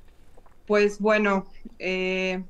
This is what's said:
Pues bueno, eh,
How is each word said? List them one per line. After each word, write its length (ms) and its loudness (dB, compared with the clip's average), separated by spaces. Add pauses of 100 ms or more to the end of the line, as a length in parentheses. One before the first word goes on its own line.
(640)
Pues 340 2
bueno, 460 2 (340)
eh, 720 -2